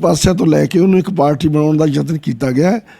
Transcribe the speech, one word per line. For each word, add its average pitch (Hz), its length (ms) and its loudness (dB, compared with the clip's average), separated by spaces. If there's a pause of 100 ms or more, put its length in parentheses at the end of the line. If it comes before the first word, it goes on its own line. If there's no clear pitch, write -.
ਪਾਸਿਆਂ 175 340 0
ਤੋਂ 180 120 0
ਲੈ 151 180 2
ਕੇ 165 140 -2
ਉਹਨੂੰ 185 200 4
ਇੱਕ 190 100 -4
ਪਾਰਟੀ 147 380 0
ਬਣਾਉਣ 151 300 0
ਦਾ 156 80 2
ਯਤਨ 147 320 -2
ਕੀਤਾ 135 340 -4
ਗਿਆ 156 200 2
ਹੈ, 226 100 -2 (180)